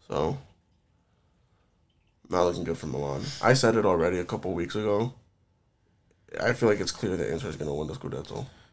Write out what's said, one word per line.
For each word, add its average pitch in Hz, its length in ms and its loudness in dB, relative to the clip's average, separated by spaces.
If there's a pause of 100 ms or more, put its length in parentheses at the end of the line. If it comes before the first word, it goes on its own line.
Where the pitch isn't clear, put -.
So, 98 300 0 (1900)
not 90 140 4
looking 87 200 0
good 82 140 -2
for 80 100 -10
Milan. 71 360 -4 (180)
I 120 120 8
said 117 220 4
it 104 100 4
already 90 340 4
a 87 60 -2
couple 92 280 -4
weeks 87 220 -4
ago. 107 380 0 (1300)
I 120 140 2
feel 120 160 4
like 104 100 4
it's 87 120 -4
clear 92 260 -2
that 67 140 -2
Inter 85 180 -4
is 76 60 -8
gonna 71 180 -4
win 76 140 -4
the - 80 -6
Scudetto. - 500 -8 (280)